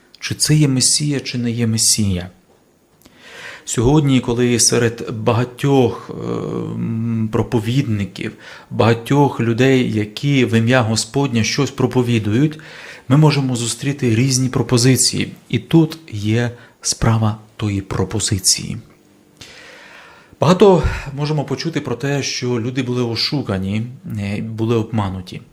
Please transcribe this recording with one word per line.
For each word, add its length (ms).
Чи 160
це 200
є 120
Месія, 520
чи 180
не 140
є 160
Месія? 640
Сьогодні, 540
коли 400
серед 520
багатьох, 1000
е, 40
м, 1160
проповідників, 1000
багатьох 680
людей, 540
які 520
в 80
ім'я 280
Господнє 640
щось 280
проповідують, 880
ми 100
можемо 380
зустріти 600
різні 340
пропозиції. 840
І 100
тут 400
є 400
справа 560
тої 240
пропозиції. 960
Багато 420
можемо 280
почути 380
про 140
те, 280
що 240
люди 360
були 200
ошукані, 800
е, 220
були 340
обмануті. 640